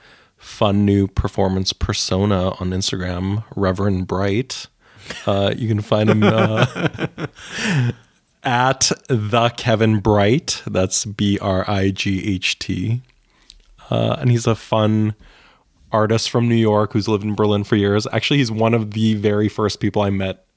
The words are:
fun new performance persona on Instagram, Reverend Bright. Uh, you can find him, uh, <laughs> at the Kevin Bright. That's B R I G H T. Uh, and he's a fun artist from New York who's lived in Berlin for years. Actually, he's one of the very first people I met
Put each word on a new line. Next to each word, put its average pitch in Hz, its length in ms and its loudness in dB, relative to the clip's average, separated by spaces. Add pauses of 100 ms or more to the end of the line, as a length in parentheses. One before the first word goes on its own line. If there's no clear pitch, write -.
(360)
fun 101 480 0
new 101 220 4
performance 95 640 -2
persona 95 800 -2 (100)
on 92 100 -4
Instagram, 92 760 -4 (100)
Reverend 95 540 0
Bright. 101 580 -2 (600)
Uh, 98 300 0
you 113 120 -4
can 107 120 0
find 107 300 2
him, 107 140 4
uh, 110 420 2 (560)
<laughs> 139 720 -4 (500)
at 127 480 0 (180)
the 117 480 2
Kevin 110 440 2
Bright. 104 680 2
That's 95 380 -2
B 101 360 -2
R 95 300 0
I 98 200 0
G 98 440 -2
H - 240 -4
T. 104 420 -4 (880)
Uh, 113 280 0
and 135 140 -2
he's 117 160 0
a 110 80 2
fun 107 580 0 (800)
artist 110 360 2
from 120 200 0
New 117 80 2
York 107 360 2
who's 101 140 -2
lived 104 160 0
in 104 140 -4
Berlin 104 260 2
for 107 140 0
years. 101 360 2
Actually, 143 260 0
he's 123 120 0
one 113 240 2
of 110 160 0
the 110 240 2
very 104 340 2
first 104 300 -2
people 104 240 0
I 101 80 0
met 95 340 -4 (120)